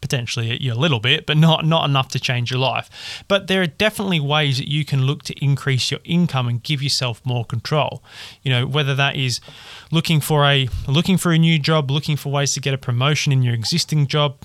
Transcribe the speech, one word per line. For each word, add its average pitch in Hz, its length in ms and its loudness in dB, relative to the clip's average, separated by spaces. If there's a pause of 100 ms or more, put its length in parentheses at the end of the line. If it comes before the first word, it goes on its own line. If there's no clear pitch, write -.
potentially 120 640 -4
a 117 80 -2
little 131 240 0
bit, 123 260 0
but 151 120 2
not, 160 280 4
not 160 240 2
enough 139 200 0
to 131 100 -4
change 120 320 -4
your 127 80 -2
life. - 680 -4
But 196 180 0
there 190 140 2
are 180 60 0
definitely 202 520 0
ways 143 380 0
that 135 100 -6
you 147 160 -2
can 135 220 0
look 143 180 -2
to - 180 -10
increase 135 500 0
your 139 120 -6
income 156 460 0
and 117 120 -4
give 139 220 -4
yourself 127 420 -4
more 123 200 -2
control. - 580 -2 (380)
You 139 100 -2
know, 127 160 2
whether 139 280 0
that 139 200 0
is 127 240 -2 (520)
looking 160 280 2
for 147 260 2
a, 139 220 4 (220)
looking 170 260 2
for 170 160 2
a 160 60 4
new 165 200 4
job, 156 320 0
looking 147 280 -2
for 139 160 -6
ways 143 220 0
to - 40 -6
get 139 140 -2
a 135 40 -4
promotion 135 540 0
in 131 120 4
your 120 100 2
existing 143 540 0
job, 147 380 0